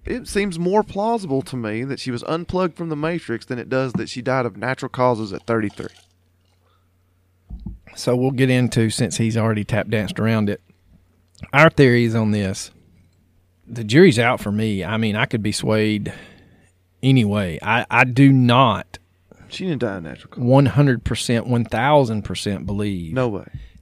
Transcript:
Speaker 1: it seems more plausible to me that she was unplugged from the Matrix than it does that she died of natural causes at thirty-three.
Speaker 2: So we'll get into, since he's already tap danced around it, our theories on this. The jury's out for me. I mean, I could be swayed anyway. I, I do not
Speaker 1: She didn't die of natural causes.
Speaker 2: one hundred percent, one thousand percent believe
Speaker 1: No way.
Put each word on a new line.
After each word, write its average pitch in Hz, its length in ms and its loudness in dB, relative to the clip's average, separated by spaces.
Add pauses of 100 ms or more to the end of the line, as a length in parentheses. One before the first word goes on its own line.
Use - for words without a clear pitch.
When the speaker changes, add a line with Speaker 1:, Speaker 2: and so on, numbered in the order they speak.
Speaker 1:
it 240 220 -8
seems 196 320 -4
more 185 240 2
plausible 196 600 -2
to - 140 -10
me 113 280 -6
that 135 160 -8
she 127 100 -8
was 120 140 -6
unplugged 175 520 -4
from 170 120 -8
the 151 80 -6
Matrix 151 500 -6
than 123 140 -8
it - 80 -12
does 131 260 -2
that 113 140 -4
she - 140 -10
died 131 220 0
of 101 120 -6
natural 123 320 -6
causes 113 440 0
at - 140 -10
thirty-three. 110 480 -4 (2000)
Speaker 2:
So - 200 -2
we'll 127 160 0
get 131 200 0
into, 120 400 2
since - 260 -4
he's 113 200 0
already 107 280 0
tap 104 240 -4
danced 104 320 -4
around 107 300 0
it, - 100 -6 (920)
our 156 180 8
theories 120 440 4
on 110 160 0
this. 101 400 -4 (960)
The 117 180 -10
jury's 127 340 8
out 120 220 2
for 104 120 -4
me. 104 320 -2
I 104 120 -4
mean, 110 200 0
I 113 100 0
could 110 160 -4
be 104 100 -2
swayed 107 600 0 (880)
anyway. 104 600 2
I, 113 280 0
I 123 140 4
do 131 280 6
not 123 680 2 (500)
Speaker 1:
She - 180 -12
didn't 147 140 -4
die 101 180 -4
of 85 60 -12
natural - 260 -16
causes. - 180 -8
Speaker 2:
one 135 180 6
hundred 123 380 2
percent, 117 420 -2
one 120 180 0
thousand 117 580 0
percent 95 440 -6
believe 98 460 -4
Speaker 1:
No 127 160 0
way. 98 180 -8 (360)